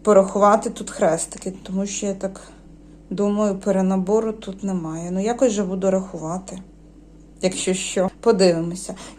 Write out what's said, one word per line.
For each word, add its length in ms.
порахувати 640
тут 200
хрестики, 640
тому 220
що, 200
я 80
так 280
думаю, 460
перенабору 800
тут 300
немає. 480
Ну, 120
якось 280
же 120
буду 280
рахувати, 680
якщо 320
що. 360
Подивимося. 760